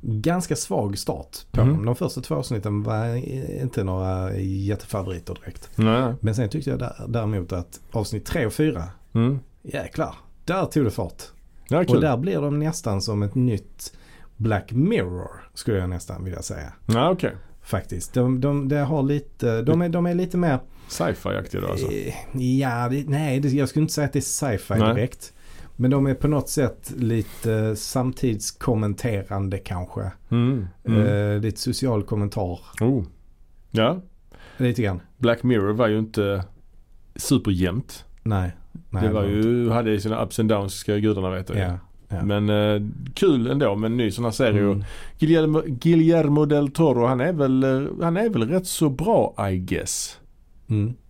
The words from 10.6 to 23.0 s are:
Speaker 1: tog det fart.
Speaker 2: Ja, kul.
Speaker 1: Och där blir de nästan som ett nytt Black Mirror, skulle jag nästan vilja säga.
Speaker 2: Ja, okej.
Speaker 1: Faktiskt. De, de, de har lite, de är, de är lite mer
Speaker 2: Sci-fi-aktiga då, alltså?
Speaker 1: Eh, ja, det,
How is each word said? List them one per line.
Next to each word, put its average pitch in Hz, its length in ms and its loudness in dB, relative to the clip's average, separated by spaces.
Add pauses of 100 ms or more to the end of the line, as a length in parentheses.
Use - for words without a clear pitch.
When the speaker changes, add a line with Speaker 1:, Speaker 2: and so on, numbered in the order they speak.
Speaker 1:
tog 147 180 2
det 107 80 2
fart. - 320 -8 (460)
Speaker 2:
Ja, 160 140 4
kul. - 120 4
Speaker 1:
Och - 60 6
där 143 160 2
blir 160 240 -2
de 147 180 0
nästan 135 420 -2
som 104 220 -2
ett 101 120 -2
nytt 123 580 -2 (440)
Black 107 340 0
Mirror, 113 580 0 (240)
skulle 107 240 -2
jag 90 120 0
nästan 92 340 -8
vilja 92 180 -8
säga. 76 320 -10 (120)
Speaker 2:
Ja, 127 260 4
okej. 180 200 0 (300)
Speaker 1:
Faktiskt. - 520 -6
De, 127 280 2
de, 143 260 0
de 139 100 2
har 143 260 0
lite, 131 580 0
de 160 200 4
är, 175 80 0
de 170 160 2
är 175 100 0
lite 180 220 -2
mer 160 220 2 (280)
Speaker 2:
Sci-fi-aktiga - 720 -4
då, 50 60 -4
alltså? - 240 -2
Speaker 1:
Eh, - 500 -6 (180)
ja, 120 300 0
det, 139 200 -2